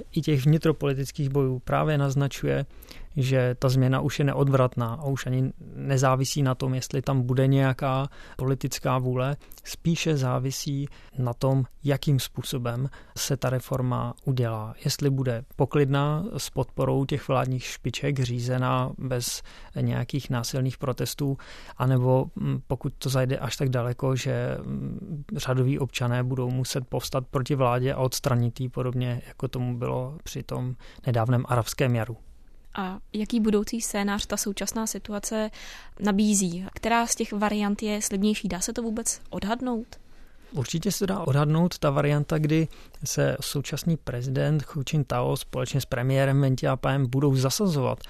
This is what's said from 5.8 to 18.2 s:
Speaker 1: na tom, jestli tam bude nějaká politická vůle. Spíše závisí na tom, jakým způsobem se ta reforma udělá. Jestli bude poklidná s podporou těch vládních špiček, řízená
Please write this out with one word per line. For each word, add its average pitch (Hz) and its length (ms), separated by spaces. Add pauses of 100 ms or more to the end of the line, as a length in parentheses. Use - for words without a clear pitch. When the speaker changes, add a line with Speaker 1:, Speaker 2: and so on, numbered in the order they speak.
Speaker 1:
na 131 120
tom, 131 180
jestli 131 280
tam 135 200
bude 131 260
nějaká 135 600 (280)
politická 131 600
vůle. 127 400 (260)
Spíše 160 540
závisí 131 720 (300)
na 123 160
tom, 135 320 (180)
jakým 139 360
způsobem 123 720 (280)
se - 200
ta 127 120
reforma 123 640 (120)
udělá. 113 500 (100)
Jestli 143 240
bude 131 340 (120)
poklidná 147 720 (120)
s - 120
podporou 135 560
těch 143 220
vládních 127 360
špiček, 135 560
řízená 127 800